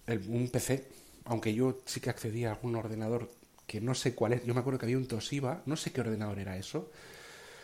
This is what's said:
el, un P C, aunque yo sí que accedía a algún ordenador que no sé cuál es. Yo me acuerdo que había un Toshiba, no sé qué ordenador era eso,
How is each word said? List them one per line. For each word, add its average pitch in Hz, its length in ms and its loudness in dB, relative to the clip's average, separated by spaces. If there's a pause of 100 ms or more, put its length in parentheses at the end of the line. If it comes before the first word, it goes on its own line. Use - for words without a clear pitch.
el, 107 240 0
un 120 200 2
P 127 100 4
C, 131 280 0 (380)
aunque 110 300 2
yo 131 300 4
sí - 140 -4
que 123 120 -2
accedía 117 380 0
a 107 40 0
algún 117 220 -2
ordenador 110 560 0 (340)
que 107 160 -4
no 123 140 2
sé 127 180 2
cuál 113 200 4
es. 123 120 0
Yo 120 80 2
me 123 60 6
acuerdo 131 180 2
que 120 80 -2
había 123 140 4
un 127 80 -2
Toshiba, 135 580 -2
no 139 100 0
sé - 160 -4
qué 127 100 0
ordenador 107 360 0
era 95 200 -4
eso, 156 340 -4 (720)